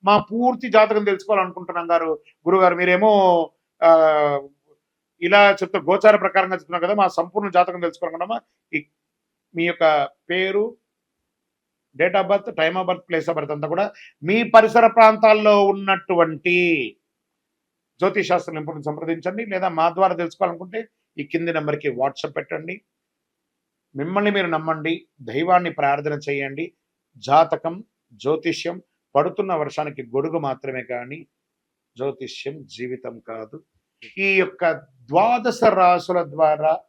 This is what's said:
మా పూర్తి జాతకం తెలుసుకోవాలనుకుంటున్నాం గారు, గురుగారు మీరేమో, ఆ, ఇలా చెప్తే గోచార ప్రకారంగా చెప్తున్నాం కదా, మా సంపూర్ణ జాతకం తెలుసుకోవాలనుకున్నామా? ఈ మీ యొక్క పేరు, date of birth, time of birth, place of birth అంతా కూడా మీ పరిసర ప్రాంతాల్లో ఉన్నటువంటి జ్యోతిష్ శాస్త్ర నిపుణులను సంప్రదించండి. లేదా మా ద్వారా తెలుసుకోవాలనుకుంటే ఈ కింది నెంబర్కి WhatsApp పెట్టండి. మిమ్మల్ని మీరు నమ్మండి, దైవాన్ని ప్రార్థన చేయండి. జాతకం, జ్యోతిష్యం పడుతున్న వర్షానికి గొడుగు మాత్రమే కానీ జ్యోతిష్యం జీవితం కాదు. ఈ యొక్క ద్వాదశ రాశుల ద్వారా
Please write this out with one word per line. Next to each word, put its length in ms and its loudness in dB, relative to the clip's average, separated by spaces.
మా 60 6
పూర్తి 460 -2
జాతకం 340 4
తెలుసుకోవాలనుకుంటున్నాం 800 -4
గారు, 180 0
గురుగారు 340 4
మీరేమో, 300 4
ఆ, 40 8
ఇలా 160 8
చెప్తే 180 -4
గోచార 360 6
ప్రకారంగా 320 0
చెప్తున్నాం 300 -6
కదా, 160 0
మా 40 4
సంపూర్ణ 400 -4
జాతకం 280 0
తెలుసుకోవాలనుకున్నామా? 540 -6
ఈ 40 -4
మీ 140 0
యొక్క 140 -2
పేరు, 340 -2
date 200 0
of 100 -2
birth, 200 -2
time 200 0
of 80 -4
birth, 220 -4
place 200 -4
of 80 -2
birth 180 -6
అంతా 180 -6
కూడా 120 -2
మీ 260 0
పరిసర 320 6
ప్రాంతాల్లో 580 6
ఉన్నటువంటి 840 0
జ్యోతిష్ 280 -2
శాస్త్ర 240 -2
నిపుణులను 300 -10
సంప్రదించండి. 600 -8
లేదా 160 -4
మా 60 2
ద్వారా 240 2
తెలుసుకోవాలనుకుంటే 600 -6
ఈ 140 -8
కింది 240 -4
నెంబర్కి 320 -4
WhatsApp 380 -6
పెట్టండి. 380 -10
మిమ్మల్ని 380 -2
మీరు 180 -2
నమ్మండి, 400 -4
దైవాన్ని 520 0
ప్రార్థన 320 -2
చేయండి. 360 -8
జాతకం, 580 2
జ్యోతిష్యం 600 -4
పడుతున్న 380 0
వర్షానికి 400 -8
గొడుగు 240 -2
మాత్రమే 340 -8
కానీ 280 -12
జ్యోతిష్యం 580 -10
జీవితం 400 -12
కాదు. 360 -16
ఈ 120 -2
యొక్క 300 -2
ద్వాదశ 500 0
రాశుల 420 2
ద్వారా 380 2